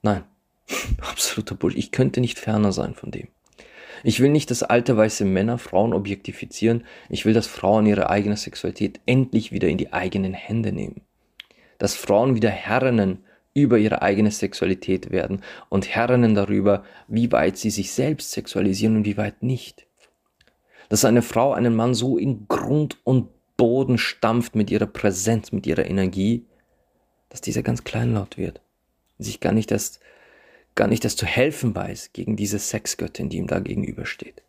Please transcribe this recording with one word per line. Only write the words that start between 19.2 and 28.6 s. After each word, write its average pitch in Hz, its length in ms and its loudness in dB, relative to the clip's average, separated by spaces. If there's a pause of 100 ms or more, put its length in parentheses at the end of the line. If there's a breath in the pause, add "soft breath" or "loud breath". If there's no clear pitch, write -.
nicht. - 440 -6 (1000 soft breath)
Dass 107 160 2
eine 120 180 6
Frau 123 300 2
einen 117 220 2
Mann 117 200 2
so 123 240 0
in 107 300 -2
Grund 147 560 0
und 127 240 2 (280)
Boden 127 400 2
stampft 117 600 0
mit 101 140 0
ihrer 104 160 0
Präsenz, 104 680 -2
mit 98 140 -4
ihrer - 200 0
Energie, 95 580 0 (840)
dass - 120 -20
dieser - 220 -4
ganz - 220 -4
kleinlaut 113 520 -4
wird - 240 -8 (580)